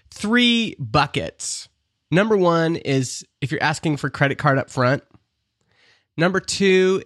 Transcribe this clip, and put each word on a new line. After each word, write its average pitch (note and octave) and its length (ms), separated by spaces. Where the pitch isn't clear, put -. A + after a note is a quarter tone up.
three A#3 680
buckets. B2 920
Number G#3 260
one E3+ 400
is C#3+ 500
if B2 100
you're D#3 120
asking D3+ 360
for C#3+ 100
credit C#3 300
card C#3+ 200
up - 120
front. B2+ 320
Number F3+ 220
two F#3 640